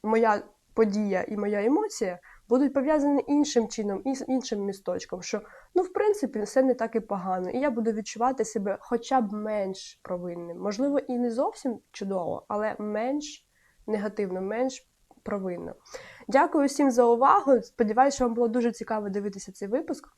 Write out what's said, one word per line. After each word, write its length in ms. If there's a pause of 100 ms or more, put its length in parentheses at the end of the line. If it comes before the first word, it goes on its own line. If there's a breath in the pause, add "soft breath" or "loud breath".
моя 400 (320)
подія 520
і 100
моя 280
емоція 540 (300 loud breath)
будуть 240
пов'язані 540
іншим 400
чином, 380
із 220
іншим 380
місточком, 560
що, 200 (340 loud breath)
ну, 80
в 100
принципі, 480
все 220
не 100
так 220
і 40
погано, 500
і 100
я 100
буду 220
відчувати 540
себе 340
хоча 420
б 120
менш 720
провинним. 560
Можливо, 400
і 180
не 140
зовсім 480 (120)
чудово, 560
але 320
менш 680 (400)
негативно, 540
менш 480 (340)
провинно. 520 (520 loud breath)
Дякую 400
всім 240
за 120
увагу. 580
Сподіваюсь, 540
що 100
вам 80
було 140
дуже 240
цікаво 380
дивитися 420
цей 160
випуск. 400 (100)